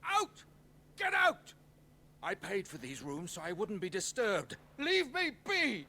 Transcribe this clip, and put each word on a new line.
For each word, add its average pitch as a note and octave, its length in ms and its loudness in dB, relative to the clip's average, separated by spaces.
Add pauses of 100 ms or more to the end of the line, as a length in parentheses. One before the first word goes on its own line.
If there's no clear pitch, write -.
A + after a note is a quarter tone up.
Out! G4 400 0 (540)
Get F#4+ 180 0
out! F#4 380 4 (720)
I E3 120 -2
paid F#3+ 320 -4
for D#3+ 120 -12
these C3 240 -10
rooms D3 300 -6
so E3+ 100 -10
I E3 100 -4
wouldn't G3 280 -4
be F3+ 100 -2
disturbed. F#3+ 640 0 (220)
Leave E4 340 2
me E4+ 200 0 (140)
be! C#4+ 420 2